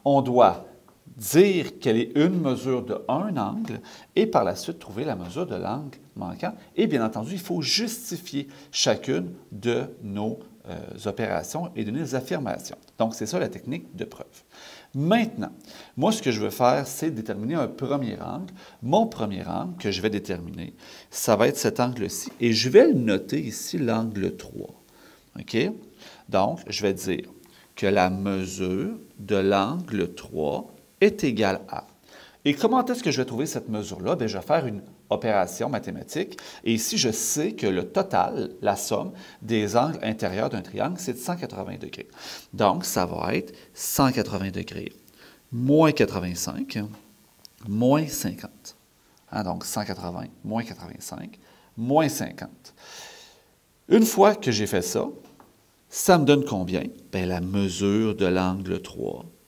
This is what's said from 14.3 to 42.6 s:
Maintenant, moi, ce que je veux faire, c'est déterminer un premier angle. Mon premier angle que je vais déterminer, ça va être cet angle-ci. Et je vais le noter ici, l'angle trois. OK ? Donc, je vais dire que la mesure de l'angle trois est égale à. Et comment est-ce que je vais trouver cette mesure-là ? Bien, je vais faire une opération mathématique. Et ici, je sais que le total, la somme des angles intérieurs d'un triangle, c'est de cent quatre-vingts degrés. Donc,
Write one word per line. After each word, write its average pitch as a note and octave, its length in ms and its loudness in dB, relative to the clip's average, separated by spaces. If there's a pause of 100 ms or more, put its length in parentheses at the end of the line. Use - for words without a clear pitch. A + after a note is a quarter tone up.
Maintenant, F3 560 0 (460)
moi, F3 160 2
ce A3 100 -2
que C3+ 80 2
je G#2+ 100 0
veux G#2 100 0
faire, C3 360 2
c'est - 240 -4
déterminer C3+ 460 -4
un C#3 100 0
premier C3 540 -4
angle. A2 340 -10 (260)
Mon G3 280 2
premier G2 360 -6
angle E3+ 320 -6
que G#2 140 -4
je F#2 100 -2
vais G#2 100 0
déterminer, E2+ 640 -6 (380)
ça - 240 2
va A2+ 140 6
être C#3+ 100 0
cet A#2 220 0
angle-ci. A#2+ 580 -4
Et A#2 140 2
je A2+ 160 0
vais B3+ 180 10
le C#4+ 80 6
noter A2+ 460 0
ici, C3+ 360 -8
l'angle A2+ 600 0
trois. - 360 -14 (640)
OK ? - 200 -8 (720)
Donc, G2+ 380 2
je - 160 0
vais G2 120 8
dire F2 340 -2 (460)
que - 120 -2
la F#2+ 220 6
mesure F#2+ 880 -2 (200)
de G2+ 180 0
l'angle G2 760 2
trois - 580 -4 (280)
est G#3 240 4
égale G#2+ 440 2
à. - 180 -10 (580)
Et C#3+ 100 4
comment A#3+ 300 4
est-ce B3 180 -4
que E3 80 2
je B2 100 0
vais B2 60 0
trouver B2 200 -4
cette - 220 -8
mesure-là ? G#2 480 -2
Bien, A#2+ 100 -2
je G2 120 -4
vais F2+ 60 -8
faire D3+ 220 2
une G2+ 160 -8 (280)
opération G#2 580 0
mathématique. - 720 -6 (260)
Et A2+ 100 2
ici, A2+ 220 -2
je A#2 140 2
sais D3+ 420 -2
que A#2+ 140 -4
le F2+ 220 2
total, D3+ 640 0 (100)
la G2+ 140 2
somme - 360 -4 (300)
des G#2+ 340 0
angles C#3+ 260 2
intérieurs G2+ 460 -2
d'un A2+ 140 -4
triangle, B2+ 360 -4
c'est B2 160 -6
de - 40 -10
cent F3 180 -4
quatre-vingts F#2+ 420 -8
degrés. - 300 -14 (440)
Donc, F#2+ 320 6